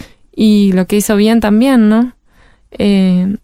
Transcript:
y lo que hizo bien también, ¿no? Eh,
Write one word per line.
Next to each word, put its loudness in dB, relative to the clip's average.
y 2
lo -2
que -2
hizo -2
bien 0
también, 2
¿no? 0
Eh, -2